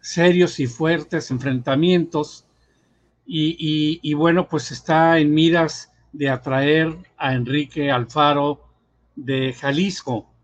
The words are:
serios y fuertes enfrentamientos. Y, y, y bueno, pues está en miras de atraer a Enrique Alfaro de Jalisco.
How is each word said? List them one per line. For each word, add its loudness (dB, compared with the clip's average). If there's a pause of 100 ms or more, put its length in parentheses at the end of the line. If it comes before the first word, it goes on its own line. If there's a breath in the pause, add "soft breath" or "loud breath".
serios 2
y 0
fuertes -4
enfrentamientos. -2 (840)
Y, -2
y, -2
y -4
bueno, 2
pues -6
está 2
en 2
miras 2 (220)
de -4
atraer 0 (200)
a -2
Enrique -2
Alfaro 0 (520)
de -4
Jalisco. -4 (140)